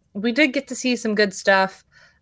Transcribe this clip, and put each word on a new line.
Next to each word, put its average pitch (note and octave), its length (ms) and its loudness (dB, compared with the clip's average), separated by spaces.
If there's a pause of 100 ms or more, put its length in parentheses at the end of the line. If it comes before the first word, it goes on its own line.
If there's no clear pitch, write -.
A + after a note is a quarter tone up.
(140)
we G#3 180 -4
did C4 220 2
get C#4 160 -4
to B3+ 60 -10
see B3 200 -2
some A3 180 -4
good G#3 200 2
stuff. F#3+ 500 0 (380)